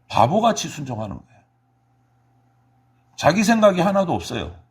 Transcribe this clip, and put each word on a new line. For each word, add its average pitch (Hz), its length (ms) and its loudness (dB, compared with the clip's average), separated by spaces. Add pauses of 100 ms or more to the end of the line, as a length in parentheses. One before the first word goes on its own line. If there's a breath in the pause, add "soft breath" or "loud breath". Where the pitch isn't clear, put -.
바보같이 165 600 2
순종하는 120 480 -10
거예요. - 260 -20 (1700)
자기 180 280 2
생각이 208 380 4
하나도 190 320 0
없어요. 98 400 -8 (180)